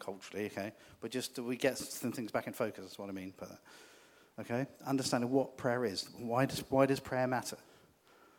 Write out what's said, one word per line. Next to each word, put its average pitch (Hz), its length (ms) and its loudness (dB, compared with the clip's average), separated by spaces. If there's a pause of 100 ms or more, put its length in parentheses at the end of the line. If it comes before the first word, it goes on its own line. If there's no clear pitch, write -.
culturally, 98 460 -6
okay? 101 260 -4 (260)
But 113 120 -6
just 127 240 -4
that 127 80 -4
we 123 120 0
get 127 220 4
some - 340 -4
things 113 180 -4
back - 180 -2
in 110 40 -4
focus, 104 320 -2
that's 92 160 -14
what 101 80 -8
I 98 60 -6
mean 95 260 -8
by 92 60 -10
that. 95 140 -12 (840)
Okay? 120 260 -2 (180)
Understanding 127 460 2
what 135 240 2
prayer 123 300 2
is. 95 320 -2
Why 120 280 4
does, - 220 0
why 135 200 8
does 135 120 4
prayer 127 280 0
matter? 123 280 -2 (840)